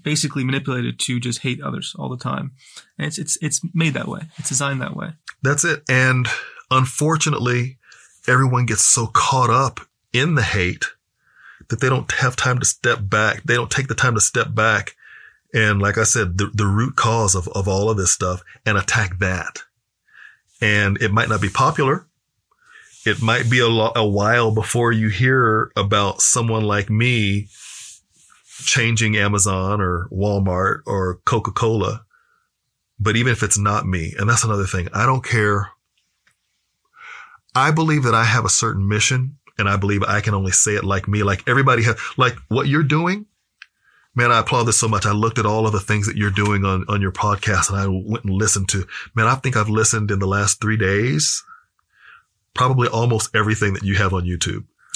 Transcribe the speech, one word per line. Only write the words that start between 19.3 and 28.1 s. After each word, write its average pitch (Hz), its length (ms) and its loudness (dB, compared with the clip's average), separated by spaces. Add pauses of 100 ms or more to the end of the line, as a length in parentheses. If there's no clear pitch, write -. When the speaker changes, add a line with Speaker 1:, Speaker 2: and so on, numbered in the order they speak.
Speaker 2:
And 104 420 2
it 104 120 0
might 117 160 2
not 107 100 0
be 104 100 -2
popular. 147 580 0 (960)
It 107 160 0
might 113 280 0
be 123 100 4
a 120 80 4
lo-, 113 280 2
a 110 100 2
while 107 460 2
before 117 400 0
you 110 180 2
hear 117 680 2
about 101 440 0
someone 113 440 0
like 101 240 0
me 107 580 0 (1200)